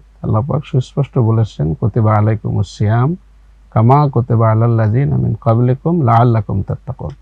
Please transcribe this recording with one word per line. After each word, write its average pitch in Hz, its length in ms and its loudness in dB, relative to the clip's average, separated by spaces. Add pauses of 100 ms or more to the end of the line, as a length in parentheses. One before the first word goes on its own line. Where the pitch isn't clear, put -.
(220)
আল্লাহ 107 200 -2
পাক 143 240 -4
সুস্পষ্ট - 540 -4
বলেছেন, 113 540 0
"কুতিবা 110 400 0
আলাইকুমুস 107 640 -2
সিয়াম 120 380 0 (560)
কামা 135 380 4
কুতিবা 117 420 0
আলাল 117 200 2
লাযিনা 117 460 0
মিন 120 180 -2
ক্বাবলিকুম 127 680 0
লাআল্লাকুম 117 600 0
তাত্তাকুন।" - 460 -10 (120)